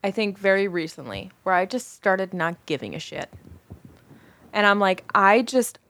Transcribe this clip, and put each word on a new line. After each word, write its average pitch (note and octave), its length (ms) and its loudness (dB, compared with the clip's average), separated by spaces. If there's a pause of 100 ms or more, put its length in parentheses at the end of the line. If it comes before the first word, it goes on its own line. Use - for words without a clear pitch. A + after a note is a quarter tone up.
I G3 80 -2
think G3+ 260 -4
very G3 300 2
recently, D#3 640 -8 (120)
where F#3 120 0
I F3+ 100 2
just A#3 280 -8
started F#3+ 400 -2
not F3 320 -4
giving C3 300 -6
a D#3+ 40 -8
shit. - 300 -12 (1200)
And G#3 120 0
I'm G3+ 140 6
like, F#3+ 240 2 (100)
I G3+ 280 6
just, B3+ 380 -2 (100)